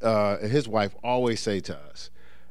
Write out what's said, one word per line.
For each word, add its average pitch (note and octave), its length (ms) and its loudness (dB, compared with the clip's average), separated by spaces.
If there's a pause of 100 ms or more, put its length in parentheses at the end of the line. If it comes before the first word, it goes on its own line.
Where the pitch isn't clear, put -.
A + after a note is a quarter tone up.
uh, G#2 400 4
and G#2+ 100 0
his C3+ 160 2
wife G#2 360 2
always B2 360 2
say G2+ 220 0
to D#2 160 -8
us, - 320 -12 (420)